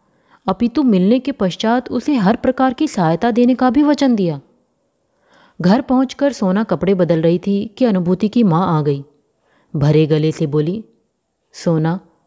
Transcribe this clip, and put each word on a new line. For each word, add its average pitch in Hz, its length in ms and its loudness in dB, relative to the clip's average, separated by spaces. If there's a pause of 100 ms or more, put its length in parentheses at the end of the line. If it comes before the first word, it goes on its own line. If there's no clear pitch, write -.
(480)
अपितु 240 340 -2
मिलने 214 360 2
के 269 140 -6
पश्चात 226 580 -2
उसे 269 240 -4
हर 233 220 2
प्रकार 262 360 -2
की 311 160 -2
सहायता 170 420 0
देने 247 240 2
का 254 160 0
भी 277 120 2
वचन 277 340 2
दिया। 165 240 -2 (1200)
घर 185 200 2
पहुंचकर 262 520 0
सोना 196 320 -2
कपड़े 180 300 0
बदल 170 280 0
रही 170 160 2
थी 202 400 -4
कि 254 60 0
अनुभूति 185 440 0
की 240 140 0
माँ 170 360 2
आ 151 40 0
गई। 139 220 -2 (720)
भरे 151 300 2
गले 156 260 0
से 165 140 -4
बोली, 151 380 -4 (680)
"सोना, 165 480 -2 (260)